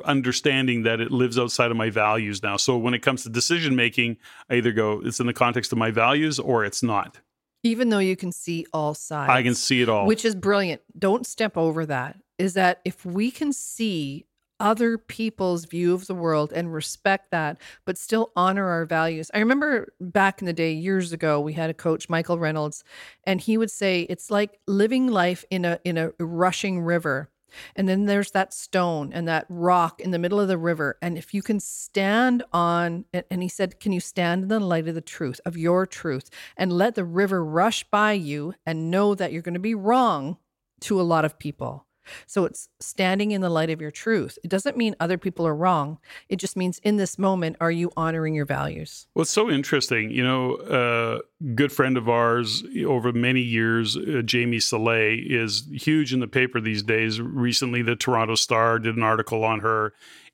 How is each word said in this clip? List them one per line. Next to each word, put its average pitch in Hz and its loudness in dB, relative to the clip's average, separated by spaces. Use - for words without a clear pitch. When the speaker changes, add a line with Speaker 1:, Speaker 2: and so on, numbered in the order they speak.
Speaker 1:
understanding 131 2
that 113 2
it 117 -2
lives 123 2
outside 120 2
of 117 0
my 110 0
values 107 0
now. 101 -2
So 123 2
when 120 0
it 120 -2
comes 131 0
to 120 -12
decision 135 0
making, 117 0
I 123 0
either 120 2
go, 107 0
"It's 120 -4
in 120 0
the 120 -2
context 120 0
of 123 -2
my 113 0
values," 135 2
or 127 0
it's - -4
not. 104 -4
Speaker 2:
Even 233 2
though 208 2
you 190 2
can 175 -6
see 170 -6
all 151 -2
sides. 147 -4
Speaker 1:
I 127 4
can 120 2
see 127 0
it 120 4
all. 107 2
Speaker 2:
Which 220 2
is 220 0
brilliant. 190 0
Don't 202 2
step - -4
over 160 0
that. 139 -6
Is 185 -2
that 180 2
if - -8
we 196 -2
can 294 -2
see 160 -4
other 226 2
people's 190 -2
view 175 0
of 185 -4
the 196 -6
world 156 0
and 170 -4
respect - -2
that, 156 -2
but 180 -4
still 220 -2
honor 190 2
our 165 0
values. 160 -2
I 208 0
remember 262 2
back 190 2
in 196 -6
the 175 0
day, 165 0
years 175 0
ago, 160 2
we 151 -4
had 160 -2
a 160 -4
coach, 160 -2
Michael 170 0
Reynolds, 156 -2
and 190 0
he 220 2
would 220 0
say, 185 0
"It's - -8
like 208 0
living 220 2
life 180 2
in 185 0
a, 170 0
in 175 -2
a 165 -2
rushing 175 0
river. 160 -2
And 190 2
then 190 2
there's 202 2
that 190 0
stone 170 -2
and 165 -4
that 160 0
rock 175 2
in - -4
the 180 0
middle 175 0
of 202 2
the 185 2
river. 160 0
And 170 -4
if - -10
you 196 -2
can 214 0
stand 226 0
on," 170 0
and, 180 -4
and 180 -4
he 180 -4
said, 190 -4
"Can 202 -2
you 180 0
stand 175 -2
in 190 -6
the 220 2
light 170 0
of 165 -4
the 165 -6
truth, - -6
of 170 -6
your 175 2
truth, 143 -8
and 180 0
let 202 2
the 196 -2
river 185 0
rush 165 2
by 208 4
you 151 -4
and 160 -4
know 202 4
that 190 -2
you're 160 -6
gonna 175 -4
be 220 -2
wrong 196 2
to 196 0
a 180 4
lot 165 4
of 156 -6
people?" 135 -10
So 190 0
it's - -10
standing 196 0
in 202 0
the 180 0
light 160 2
of 160 -4
your 151 -10
truth. 208 -2
It 170 -8
doesn't 196 -2
mean 226 0
other 170 0
people 175 -4
are 151 0
wrong. 156 0
It 190 -2
just - -8
means 180 -2
in 208 2
this 190 -2
moment, 185 0
are 165 2
you 170 -2
honoring 160 -2
your 147 0
values? 143 -6
Speaker 1:
Well, 156 2
it's - -2
so 220 2
interesting. 127 0
You 123 0
know, 120 0
a - -8
good 139 4
friend 131 2
of 117 0
ours 117 2
over 123 2
many 123 2
years, 113 2
uh, 143 -2
Jamie 120 0
Salé, 113 0
is 113 -2
huge 147 0
in 127 2
the 120 0
paper 127 0
these 110 -2
days. 110 0
Recently, 120 0
the 117 0
Toronto 113 0
Star 113 2
did 113 -2
an 117 0
article 110 0
on 110 0
her 110 0